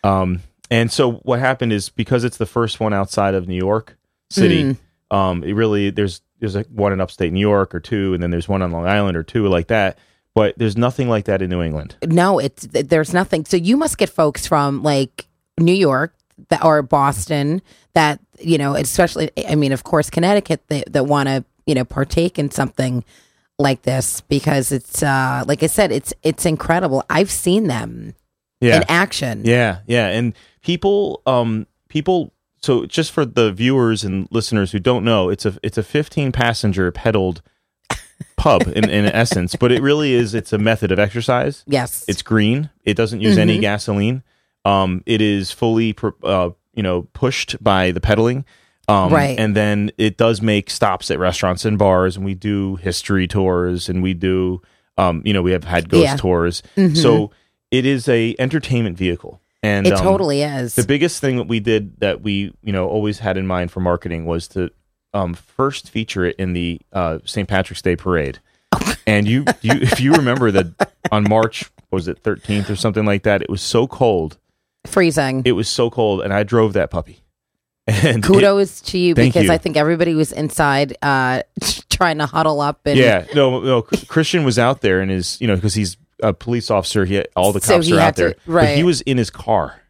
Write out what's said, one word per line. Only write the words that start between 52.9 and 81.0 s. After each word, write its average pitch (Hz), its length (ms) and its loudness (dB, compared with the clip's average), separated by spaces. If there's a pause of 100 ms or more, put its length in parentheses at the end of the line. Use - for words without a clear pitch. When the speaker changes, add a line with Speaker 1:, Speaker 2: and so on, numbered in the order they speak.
Speaker 1:
tours, 90 600 0
and 92 120 -2
we 92 140 0
do, 92 480 -2 (340)
um, 87 280 2
you 104 80 0
know, 98 100 2
we 90 100 2
have 85 120 -2
had 85 240 -2
ghost - 160 6
Speaker 2:
Yeah. 139 120 0
Speaker 1:
tours. 87 460 0 (140)
Speaker 2:
Mm-hmm. 185 180 4
Speaker 1:
So 117 380 2 (400)
it 127 120 2
is 135 240 0
a 117 300 2
entertainment 123 580 -2
vehicle. 90 440 -4 (220)
And, 101 260 2
Speaker 2:
It 185 60 4
Speaker 1:
um, - 100 0
Speaker 2:
totally 180 380 2
is. 135 340 -4
Speaker 1:
the 120 80 2
biggest 143 360 0
thing 131 180 -2
that 85 100 -6
we 113 100 -2
did 107 400 -2
that 98 240 -2
we, 101 300 -4 (100)
you 104 100 -6
know, 92 160 0
always 104 300 -2
had 98 180 -2
in 95 100 -4
mind 90 260 -2
for 92 80 -8
marketing 87 440 -2
was 85 240 -4
to, 92 220 -6 (420)
um, 92 220 -4
first - 560 -6
feature 110 340 -4
it 87 120 -2
in 92 160 -4
the, 85 280 -4 (120)
uh, 82 320 -4
Saint 101 240 -6
Patrick's 95 340 -4
Day 85 140 0
parade. 78 420 -4 (340)
Speaker 2:
<laughs> - 60 0 (300)
Speaker 1:
And 104 180 2
you, 127 180 2 (180)
you, 110 120 0
if 123 260 2
you 135 120 4
remember 131 400 2
that 92 400 -2 (180)
on 107 180 2
March, 110 420 0 (220)
was 90 160 -4
it 80 120 -8
thirteenth 104 500 -4
or 104 60 -2
something 107 280 0
like 101 180 0
that, 101 200 2
it - 60 -8
was 101 140 -6
so 117 260 0
cold. 92 480 0 (480)
Speaker 2:
Freezing. 139 600 0
Speaker 1:
It 123 80 4
was - 160 0
so 120 220 0
cold, 104 320 0
and 98 100 -4
I 101 120 0
drove 110 300 2
that 90 160 0
puppy. - 360 -8
<laughs> - 640 -18
And 117 300 2
it 104 80 -2
Speaker 2:
Kudos 196 540 4
to - 180 -6
you, 175 160 2
Speaker 1:
Thank 123 200 4
Speaker 2:
because 156 120 4
Speaker 1:
you. 165 60 2
Speaker 2:
I 160 60 2
think 156 180 -2
everybody 165 400 2
was 156 160 0
inside, 143 720 0